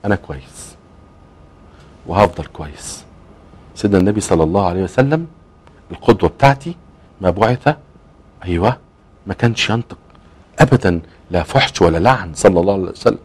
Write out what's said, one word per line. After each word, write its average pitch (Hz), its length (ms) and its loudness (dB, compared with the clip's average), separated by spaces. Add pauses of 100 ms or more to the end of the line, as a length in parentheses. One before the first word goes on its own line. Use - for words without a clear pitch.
أنا 101 100 2
كويس - 600 -16 (1300)
وهفضل 87 380 0
كويس. - 580 -16 (720)
سيدنا 101 220 0
النبي 101 240 2
صلى 85 220 2
الله 95 240 0
عليه 92 160 -2
وسلم 143 440 -2 (640)
القدوة 98 380 0
بتاعتي، 139 460 0 (460)
ما 92 80 2
بعث، 120 460 0 (680)
أيوة، 90 320 0 (500)
ما 95 60 -8
كانش - 360 -2
ينطق 113 280 -6 (600)
أبدا، 98 420 2 (300)
لا 87 120 0
فحش - 380 -2
ولا 85 160 4
لعن 98 360 0
صلى 92 260 4
الله 95 140 2
عليه 98 100 -4
وسلم. - 420 -4